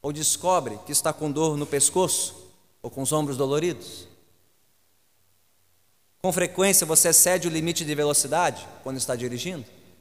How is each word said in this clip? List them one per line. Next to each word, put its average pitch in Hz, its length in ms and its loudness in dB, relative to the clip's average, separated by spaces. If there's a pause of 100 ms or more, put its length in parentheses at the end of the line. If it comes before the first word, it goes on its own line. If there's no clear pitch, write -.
Ou 147 100 -6
descobre 151 720 0
que - 60 -12
está 151 200 0
com 151 200 -4
dor 151 260 0
no 147 80 -2
pescoço - 840 0 (300)
ou 117 100 -12
com 135 100 -8
os 131 100 -2
ombros 147 260 0
doloridos? 143 680 -2 (2250)
Com 185 100 0
frequência 180 540 2
você 156 220 4
excede 175 400 4
o - 20 0
limite 165 360 -2
de 147 100 -4
velocidade 147 720 0 (160)
quando 131 140 -6
está 127 180 -4
dirigindo? 123 500 -6 (360)